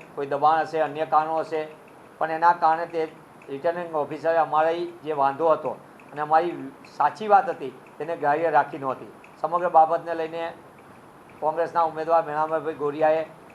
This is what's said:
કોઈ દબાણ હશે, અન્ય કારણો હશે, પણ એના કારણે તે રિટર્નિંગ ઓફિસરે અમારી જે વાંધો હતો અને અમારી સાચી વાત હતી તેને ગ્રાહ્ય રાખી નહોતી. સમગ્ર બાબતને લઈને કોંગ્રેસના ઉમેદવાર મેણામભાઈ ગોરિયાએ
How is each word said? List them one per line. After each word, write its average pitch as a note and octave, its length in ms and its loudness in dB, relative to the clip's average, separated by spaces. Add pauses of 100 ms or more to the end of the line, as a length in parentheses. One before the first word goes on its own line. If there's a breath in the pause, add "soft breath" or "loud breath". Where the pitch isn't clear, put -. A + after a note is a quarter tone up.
(140)
કોઈ C#3+ 120 -6
દબાણ D3 340 2
હશે, D#3 200 -2
અન્ય D3+ 240 -2
કારણો D#3 340 0
હશે, D#3 280 -4 (520)
પણ D#3+ 120 -4
એના E3 220 4
કારણે E3+ 340 2
તે E3 180 -4 (440)
રિટર્નિંગ E3 460 -4
ઓફિસરે C#3+ 420 0
અમારી E3 560 2 (120)
જે D3+ 80 -4
વાંધો C#3 360 2
હતો D3 220 2 (420)
અને C#3+ 80 -8
અમારી D3+ 520 0 (240)
સાચી E3+ 320 -2
વાત F#3+ 200 6
હતી C#3+ 240 -6 (260)
તેને D#3+ 180 -6
ગ્રાહ્ય D3+ 340 0
રાખી D3 280 2
નહોતી. B2+ 340 -6 (280)
સમગ્ર E3+ 280 0
બાબતને E3 460 4
લઈને E3 380 -6 (880)
કોંગ્રેસના D#3 420 0
ઉમેદવાર D#3+ 440 0
મેણામભાઈ D#3 480 -4
ગોરિયાએ D#3 520 0 (280)